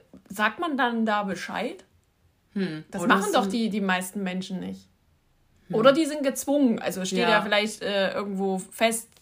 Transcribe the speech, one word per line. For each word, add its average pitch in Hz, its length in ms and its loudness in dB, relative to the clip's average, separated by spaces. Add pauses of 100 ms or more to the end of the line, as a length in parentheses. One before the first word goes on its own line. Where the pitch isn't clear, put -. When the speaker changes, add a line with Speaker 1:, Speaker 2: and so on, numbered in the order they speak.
(280)
Speaker 1:
sagt 214 320 -2
man 311 180 -2
dann 233 260 2
da 208 200 2
Bescheid? 196 600 -6 (680)
Speaker 2:
Hm. 160 400 -2
Speaker 1:
Das 196 100 -4
Speaker 2:
Oder - 140 6
Speaker 1:
machen 196 100 0
Speaker 2:
es 392 60 0
Speaker 1:
doch 254 100 4
Speaker 2:
sind 196 100 -2
Speaker 1:
die, 226 160 0
die 202 120 -4
meisten 190 420 -2
Menschen 185 380 -6
nicht. 190 280 -12 (800)
Speaker 2:
Hm. 185 100 -6
Speaker 1:
Oder 254 160 8
die 320 140 2
sind 294 160 -4
gezwungen. 269 560 2
Also 185 260 -6
steht 185 140 -2
ja 233 100 2
Speaker 2:
Ja. 208 140 4
Speaker 1:
vielleicht, 214 400 0
äh, 196 320 0
irgendwo 196 440 -2
fest, 226 500 -2 (140)